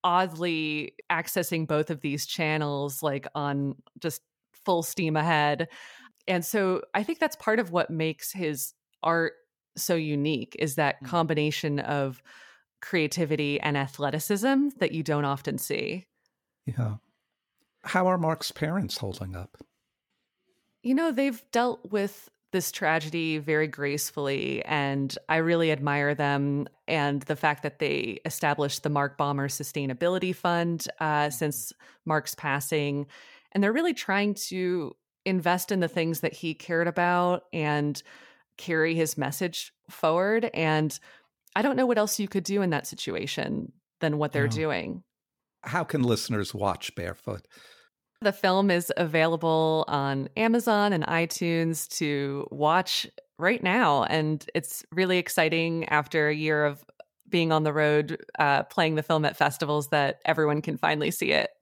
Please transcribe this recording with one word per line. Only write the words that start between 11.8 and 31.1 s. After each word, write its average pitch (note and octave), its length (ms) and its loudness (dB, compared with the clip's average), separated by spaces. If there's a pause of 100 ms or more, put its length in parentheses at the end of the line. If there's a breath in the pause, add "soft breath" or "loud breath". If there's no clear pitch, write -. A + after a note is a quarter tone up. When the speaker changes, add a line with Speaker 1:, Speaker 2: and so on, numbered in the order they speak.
Speaker 1:
creativity D3+ 760 0
and D3 160 0
athleticism F#3+ 920 0 (100)
that E3+ 120 0
you D#3+ 120 -4
don't D3 220 0
often C#3 320 -4
see. - 480 -6 (600)
Speaker 2:
Yeah. A2+ 320 -4 (840)
How F#3 240 0
are F#3 100 4
Mark's D#3+ 340 -2
parents D#3 460 -4
holding F#2+ 380 -8
up? F2+ 220 -12 (1300)
Speaker 1:
You B3+ 120 2
know, E4 160 2
they've C4 300 0 (100)
dealt A#3+ 400 0
with G3+ 380 -4 (220)
this F#3 200 -2
tragedy D#3+ 680 0
very D#3 300 0
gracefully, C#3+ 960 -4
and C#3 500 -2 (120)
I D#3+ 100 2
really E3 340 4
admire C#3+ 440 0
them C#3+ 520 0 (200)
and C#3+ 360 0
the D3+ 120 -2
fact D3 280 0
that D3 160 -6
they C#3+ 460 -2
established C#3+ 580 -2
the D#3 60 -2
Mark C#3+ 280 0
Balmer C#3+ 320 -2
Sustainability E3+ 840 -2
Fund, E3+ 540 0 (120)
uh, D3+ 300 2